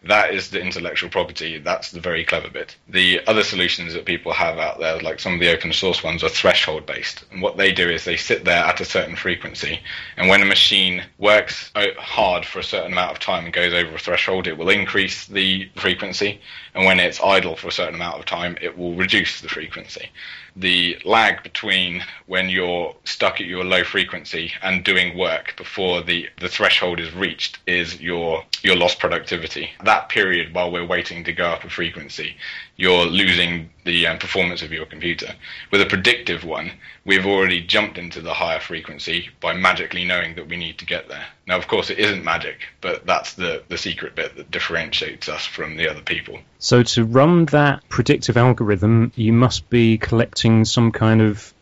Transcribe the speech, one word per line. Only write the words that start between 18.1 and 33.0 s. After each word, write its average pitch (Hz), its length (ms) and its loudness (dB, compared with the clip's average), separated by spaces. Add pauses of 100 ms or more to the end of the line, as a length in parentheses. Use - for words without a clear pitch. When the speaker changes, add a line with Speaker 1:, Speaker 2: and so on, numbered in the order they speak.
Speaker 1:
of 80 60 -14
time, 87 360 -6
it 85 160 -6
will 87 200 -6
reduce 92 440 0
the - 80 -14
frequency. - 600 -10 (460)
The 90 500 2
lag 107 380 4
between 92 600 -2 (240)
when 92 240 -2
you're 87 440 -2 (100)
stuck - 360 -2
at 95 60 -6
your 90 180 -6
low 92 200 2
frequency 85 680 -4 (100)
and 92 220 -2
doing 90 320 0
work 85 400 -2
before 90 460 -2
the, 87 260 -4 (120)
the 87 80 -6
threshold 90 520 0
is 82 140 -8
reached 87 520 -4
is 87 340 -2
your, 85 440 -4 (180)
your 95 140 4
lost 95 220 2
productivity. 80 720 -4 (120)
That 101 280 4
period 87 440 0
while 90 160 0
we're 87 160 -4
waiting 87 380 -4
to 87 80 -4
go 87 140 -2
up 82 180 -2
a 87 60 -14
frequency, 82 640 -8 (400)
you're 90 300 6